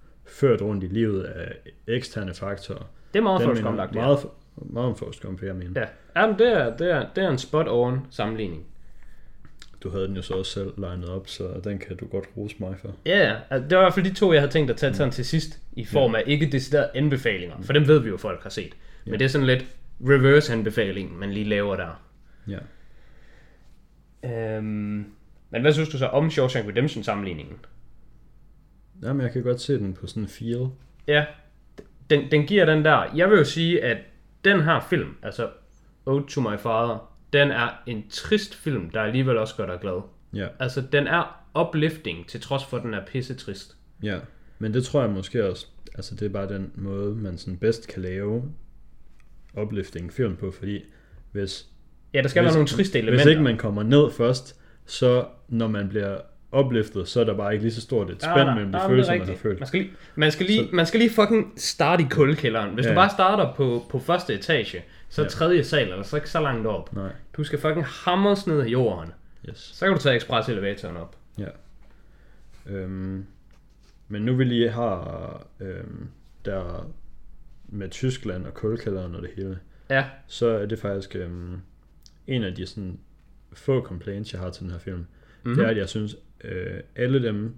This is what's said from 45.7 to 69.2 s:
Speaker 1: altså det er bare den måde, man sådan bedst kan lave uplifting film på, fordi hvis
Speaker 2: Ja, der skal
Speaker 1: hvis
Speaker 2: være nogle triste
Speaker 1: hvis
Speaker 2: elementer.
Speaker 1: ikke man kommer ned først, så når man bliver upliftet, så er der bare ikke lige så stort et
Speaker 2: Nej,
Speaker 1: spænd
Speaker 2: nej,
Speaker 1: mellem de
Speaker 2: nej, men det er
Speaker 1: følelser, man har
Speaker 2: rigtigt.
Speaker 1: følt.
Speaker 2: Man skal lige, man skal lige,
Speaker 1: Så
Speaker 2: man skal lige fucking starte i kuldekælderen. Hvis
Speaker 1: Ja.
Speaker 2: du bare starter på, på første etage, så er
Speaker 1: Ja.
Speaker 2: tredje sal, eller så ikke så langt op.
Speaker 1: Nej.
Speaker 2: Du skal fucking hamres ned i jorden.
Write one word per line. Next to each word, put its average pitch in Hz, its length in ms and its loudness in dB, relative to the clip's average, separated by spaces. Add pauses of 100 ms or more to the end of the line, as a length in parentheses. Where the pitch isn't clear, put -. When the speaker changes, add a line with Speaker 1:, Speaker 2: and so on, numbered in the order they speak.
Speaker 1:
altså - 200 -10
det 104 100 -6
er 101 40 -2
bare 98 240 -6
den 98 220 -8
måde, 98 400 -6
man 98 220 -6
sådan 92 200 -10
bedst 110 300 0
kan - 140 -12
lave 101 420 -4 (1160)
uplifting 95 520 -8
film 107 220 -2
på, 95 160 -8
fordi 101 320 -8 (480)
hvis 98 340 -8 (480)
Speaker 2:
Ja, 135 80 2
der 131 60 0
skal 170 160 2
Speaker 1:
hvis 170 40 6
Speaker 2:
være 160 80 6
nogle 151 120 6
triste - 320 0
Speaker 1:
hvis 110 80 0
Speaker 2:
elementer. 135 220 8
Speaker 1:
ikke 160 120 8
man 117 160 4
kommer 104 260 -2
ned 135 280 8
først, - 480 0 (260)
så 123 400 4 (220)
når 117 200 0
man 101 220 -2
bliver 98 280 -2 (340)
upliftet, 117 560 2
så - 120 0
er 117 40 6
der 107 140 2
bare 104 160 0
ikke 104 120 0
lige 113 80 0
så 113 80 -8
stort 104 280 -2
et 85 120 -10
Speaker 2:
Nej, 165 140 0
Speaker 1:
spænd 139 100 8
Speaker 2:
nej, 131 100 2
Speaker 1:
mellem 104 160 -2
de 95 60 -2
Speaker 2:
nej, - 100 0
men 127 100 6
det 127 60 6
er - 40 4
Speaker 1:
følelser, - 40 2
man - 80 2
har 92 60 -4
Speaker 2:
rigtigt. 92 160 -6
Speaker 1:
følt. 101 180 -2
Speaker 2:
Man 135 80 -8
skal 185 140 -2
lige, 190 100 -6 (240)
man 151 160 4
skal 185 140 -2
lige, 214 140 4
Speaker 1:
Så 226 160 -2
Speaker 2:
man 170 100 4
skal 220 140 0
lige 233 120 6
fucking 220 440 4
starte 170 480 2
i - 80 4
kuldekælderen. 117 640 2
Hvis 117 120 0
Speaker 1:
Ja. 113 60 2
Speaker 2:
du - 40 4
bare 196 140 8
starter 190 440 2
på, 120 360 0
på 131 100 -4
første 175 340 0
etage, 101 500 -2 (260)
så - 120 -2
er 151 40 4
Speaker 1:
Ja. 147 40 -6
Speaker 2:
tredje 165 340 2
sal, 135 260 0
eller 95 140 -8
så 127 120 -8
ikke 151 140 -4
så 165 120 -2
langt 117 260 -2
op. 101 280 -6
Speaker 1:
Nej. 95 160 -6 (260)
Speaker 2:
Du 151 60 -2
skal - 160 -4
fucking 156 260 0
hamres 196 640 0
ned 151 180 2
i 113 40 -2
jorden. 98 420 0 (380)